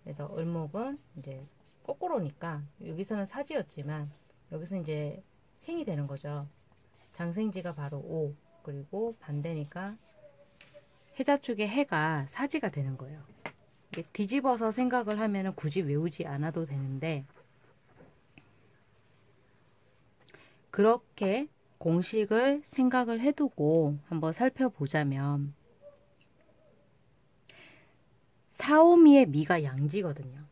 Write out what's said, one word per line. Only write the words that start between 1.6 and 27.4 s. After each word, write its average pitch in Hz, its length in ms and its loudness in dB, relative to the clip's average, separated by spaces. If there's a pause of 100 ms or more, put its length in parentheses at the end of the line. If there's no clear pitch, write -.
거꾸로니까 170 800 -6 (220)
여기서는 196 400 -6
사지였지만 156 840 -8 (440)
여기서 170 240 -8
이제 151 440 -6 (380)
생이 330 240 -8
되는 147 240 -4
거죠. 147 400 -10 (680)
장생지가 175 640 -6
바로 143 220 -8
오, 156 360 -6 (300)
그리고 190 560 -8
반대니까 160 760 -8 (1200)
해자 285 160 2
축의 214 320 -4
해가 160 640 -2
사지가 277 420 -4
되는 135 260 -6
거예요. 143 240 -16 (680)
이게 165 120 -10 (100)
뒤집어서 226 580 0
생각을 247 480 0
하면은 196 340 -2
굳이 156 280 -4
외우지 156 440 -2
않아도 151 400 -4
되는데, 139 600 -6 (3500)
그렇게 220 800 0 (300)
공식을 220 840 2
생각을 247 560 0
해두고 160 840 2
한번 160 260 -2
살펴보자면, 143 1200 -2 (3000)